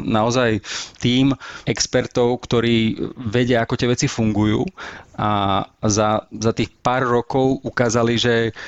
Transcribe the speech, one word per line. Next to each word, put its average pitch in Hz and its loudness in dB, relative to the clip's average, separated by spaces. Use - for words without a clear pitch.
naozaj 113 2
tím 131 4
expertov, 120 0
ktorí 113 2
vedia, 120 0
ako 117 -2
tie 123 0
veci 135 0
fungujú. 107 2
A 101 0
za, 107 0
za 110 -2
tých - -2
pár 127 2
rokov 131 0
ukázali, 117 0
že 117 0